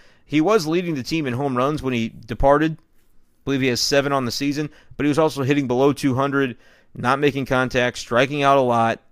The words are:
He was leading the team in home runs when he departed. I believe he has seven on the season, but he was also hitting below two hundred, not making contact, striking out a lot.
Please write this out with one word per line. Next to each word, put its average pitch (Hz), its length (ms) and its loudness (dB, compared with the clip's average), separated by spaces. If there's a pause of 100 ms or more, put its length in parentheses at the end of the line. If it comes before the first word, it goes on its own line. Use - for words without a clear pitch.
(260)
He 151 160 0
was 180 260 2
leading 170 280 -2
the 127 80 -6
team 156 220 -4
in 123 80 -4
home 135 220 -2
runs 139 260 0
when 131 120 -4
he 113 160 -2
departed. 143 640 0
I - 20 -8 (680)
believe 139 160 -2
he 131 60 0
has 120 120 0
seven 139 320 0
on 135 140 0
the 113 60 -4
season, 143 380 -4 (280)
but 143 80 -2
he - 20 2
was 147 120 2
also 139 240 0
hitting 139 240 0
below 131 260 4
two 135 220 -2
hundred, 135 420 -2 (380)
not 127 240 0
making 139 260 0
contact, 127 520 -2
striking 139 460 0
out 139 140 4
a 135 40 4
lot. 117 380 0 (120)